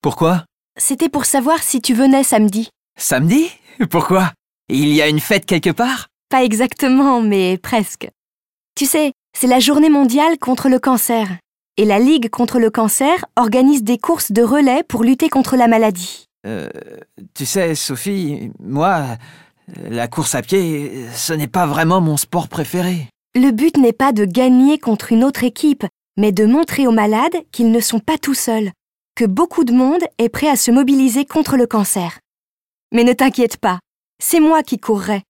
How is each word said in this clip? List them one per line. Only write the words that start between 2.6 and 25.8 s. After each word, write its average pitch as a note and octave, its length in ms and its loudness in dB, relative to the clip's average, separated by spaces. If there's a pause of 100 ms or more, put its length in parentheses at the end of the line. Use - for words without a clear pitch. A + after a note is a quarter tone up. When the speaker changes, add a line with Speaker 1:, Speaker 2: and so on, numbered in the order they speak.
Speaker 1:
Samedi ? F#3 520 0 (400)
Pourquoi ? F3+ 440 0 (340)
Il C#3+ 220 0
y D3 120 4
a D3 60 2
une D3+ 140 0
fête - 240 -2
quelque F3 240 0
part ? B3 380 -4 (220)
Speaker 2:
Pas C4 140 2
exactement, B3+ 800 0
mais F#3+ 360 0
presque. - 520 -6 (680)
Tu C#4+ 100 -4
sais, D4+ 280 0 (240)
c'est B3+ 100 -2
la B3+ 120 4
journée D4 300 4
mondiale C#4+ 480 2
contre B3+ 300 -2
le B3+ 120 2
cancer. A3+ 500 0 (480)
Et G#3 80 2
la G#3 140 2
Ligue B3 300 2
contre A#3+ 300 -2
le A3+ 100 2
cancer C4+ 540 0 (140)
organise B3+ 440 4
des A#3 160 -2
courses D#4+ 360 -4
de A3 100 2
relais C4+ 400 2
pour A3+ 220 -2
lutter C4+ 240 2
contre C4+ 260 0
la A#3+ 140 4
maladie. G#3+ 560 -2 (200)
Speaker 1:
Euh, G2 240 -8 (680)
tu C#3 100 -8
sais, E3+ 280 -2
Sophie, D3 840 -6
moi, D3+ 460 -2 (840)
la A#2 200 -6
course D3+ 260 -4
à B2 60 -2
pied, D3 720 -4
ce - 160 -6
n'est D3+ 160 -4
pas F3 180 0
vraiment E3 360 0
mon D#3 160 0
sport - 320 -6
préféré. F3 580 -4 (260)
Speaker 2:
Le B3+ 180 4
but C#4+ 260 0
n'est A#3 160 4
pas C4+ 180 0
de G#3 140 2
gagner B3+ 520 4
contre A#3 360 -2
une A3+ 100 4
autre C4+ 220 0
équipe, C4+ 400 -2 (320)